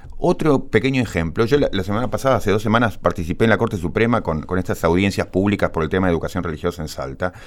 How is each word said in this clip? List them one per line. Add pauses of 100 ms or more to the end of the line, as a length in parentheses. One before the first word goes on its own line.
(180)
Otro
pequeño
ejemplo,
yo
la,
la
semana
pasada,
hace
dos
semanas,
participé
en
la
Corte
Suprema
con,
con
estas
audiencias
públicas
por
el
tema
de
educación
religiosa
en
Salta. (140)